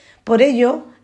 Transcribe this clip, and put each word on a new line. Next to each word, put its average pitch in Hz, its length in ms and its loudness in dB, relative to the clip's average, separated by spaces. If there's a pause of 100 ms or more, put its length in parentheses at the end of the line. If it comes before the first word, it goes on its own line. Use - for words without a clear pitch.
(260)
Por 226 160 0
ello, 262 440 0 (180)